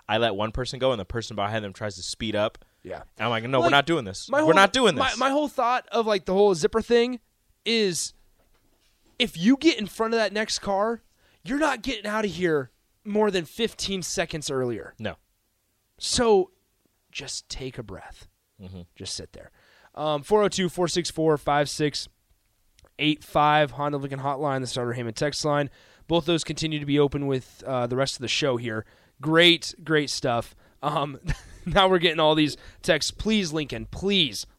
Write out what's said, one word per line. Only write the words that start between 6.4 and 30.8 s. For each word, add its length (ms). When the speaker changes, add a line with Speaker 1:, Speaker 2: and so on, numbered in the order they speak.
Speaker 2:
zipper 280
thing 380
is 480
if 200
you 180
get 220
in 80
front 260
of 80
that 140
next 240
car, 420
you're 160
not 240
getting 240
out 200
of 60
here 380
more 260
than 160
fifteen 560
seconds 480
earlier. 480
Speaker 1:
No. 180
Speaker 2:
So 520
just 380
take 300
a 40
breath. 460
Speaker 1:
Mm-hmm. 220
Speaker 2:
Just 180
sit 180
there. 180
Um, 280
four 200
oh 60
two, 200
four 200
six 220
four, 280
five 300
six 400
eight 260
five, 480
Honda 260
Lincoln 220
Hotline, 400
the 60
Starter 280
Heyman 200
text 300
line. 260
Both 200
those 180
continue 360
to 60
be 120
open 280
with, 400
uh, 200
the 100
rest 200
of 40
the 80
show 280
here. 280
Great, 600
great 280
stuff. 440